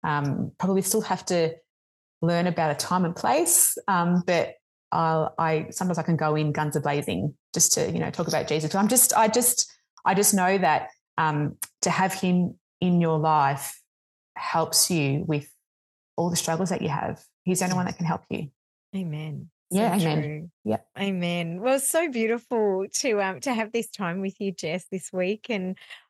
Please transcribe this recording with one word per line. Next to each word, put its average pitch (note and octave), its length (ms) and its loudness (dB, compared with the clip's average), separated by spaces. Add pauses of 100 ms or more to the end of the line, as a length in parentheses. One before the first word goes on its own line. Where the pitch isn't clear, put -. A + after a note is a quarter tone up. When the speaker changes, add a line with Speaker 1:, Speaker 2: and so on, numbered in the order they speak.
Speaker 1:
Um, C#3+ 520 -2
probably F#3+ 240 2
still G#3+ 200 0
have - 240 -4
to E3 280 0 (680)
learn E3+ 260 2
about E3 240 0
a C#3+ 40 -2
time F3+ 300 0
and E3+ 100 -2
place, - 640 2 (100)
um, F3+ 380 2
but F3 280 0 (400)
I'll, D#3+ 440 0
I, D#3+ 340 0
sometimes F3+ 260 -2
I D#3+ 60 -4
can E3+ 140 2
go D#3 180 2
in D3+ 180 0
guns D3 220 -2
a-blazing C#3+ 580 -2 (200)
just - 200 4
to, - 180 0
you E3 80 -2
know, - 120 -2
talk E3+ 180 -4
about D#3 180 -2
Jesus. D#3 280 -2
I'm G3+ 120 4
just, B3 260 4
I A3 140 6
just, - 420 0 (360)
I F#3+ 80 4
just G3+ 200 4
know F#3+ 240 4
that, D#3+ 320 2 (280)
um, D3+ 400 0 (240)
to - 80 0
have F#3 240 2
him F3+ 420 2 (260)
in F3+ 200 4
your D#3+ 180 2
life D3 580 2 (580)
helps - 540 0
you C#3+ 380 0
with D3 220 -2 (680)
all E3+ 120 0
the F3 60 -2
struggles E3 340 -2
that F3+ 120 -2
you - 80 -2
have. - 320 -4 (220)
He's F3+ 160 0
the F#3+ 60 0
only F3+ 100 0
one F3+ 100 0
that - 120 -6
can E3+ 80 -4
help D#3+ 240 -2
you. - 200 -6 (460)
Speaker 2:
Amen. D#3 540 -8 (240)
So F#3+ 60 2
Speaker 1:
Yeah, G#3+ 160 2
amen. D#3 260 0
Speaker 2:
true. D3+ 280 -8 (160)
Speaker 1:
Yep. G#3+ 220 -4 (120)
Speaker 2:
Amen. F3 600 -4
Well, C4 180 2
so E4 320 0
beautiful A3 760 0 (120)
to, A3 240 0
um, F#3+ 200 -2
to C4 120 -2
have A3 180 -2
this A#3 180 -4
time F#3 320 -4
with F#3+ 180 -6
you, G3 120 -2
Jess, E3+ 400 -6
this - 200 -8
week. F#3 380 -4
And F#3+ 260 -4 (340)